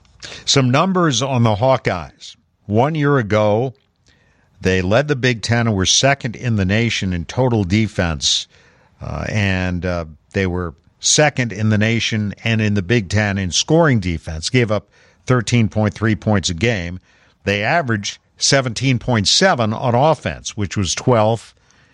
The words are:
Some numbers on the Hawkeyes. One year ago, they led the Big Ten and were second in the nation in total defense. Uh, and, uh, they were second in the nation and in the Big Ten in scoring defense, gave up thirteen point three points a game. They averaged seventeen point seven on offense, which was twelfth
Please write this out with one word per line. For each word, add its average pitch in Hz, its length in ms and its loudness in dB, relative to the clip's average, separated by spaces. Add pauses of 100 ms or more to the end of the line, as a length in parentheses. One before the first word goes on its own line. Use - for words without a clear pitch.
(440)
Some 131 260 2
numbers 165 500 2
on 131 220 0
the 110 140 4
Hawkeyes. 104 800 -2 (300)
One 123 280 2
year 143 240 2
ago, 107 560 2 (840)
they 95 220 2
led 113 260 2
the 147 80 0
Big 123 260 0
Ten 117 240 0
and 113 100 2
were 95 100 2
second 135 500 0
in 117 180 -2
the 98 100 2
nation 104 480 0
in 87 120 -4
total 117 400 0
defense. 90 840 -2 (540)
Uh, 76 280 -8
and, 92 560 -2
uh, 87 200 -4 (280)
they 98 140 0
were 87 280 -6 (260)
second 135 520 2
in 107 180 0
the 107 80 4
nation 107 560 -2 (100)
and 113 160 0
in 107 140 0
the 101 80 0
Big 95 260 0
Ten 101 280 0
in 95 140 -4
scoring 156 480 2
defense, 80 500 -6
gave 120 220 2
up 104 180 -4 (380)
thirteen 120 420 2
point 107 240 -2
three 110 220 -2
points 98 360 0
a 90 40 -6
game. 90 460 -4 (420)
They 101 220 0
averaged 120 540 -2 (180)
seventeen 127 640 0
point 110 260 0
seven 131 460 2
on 117 240 -2
offense, 123 600 -2
which 101 200 -4
was 98 180 -2
twelfth 113 580 2 (420)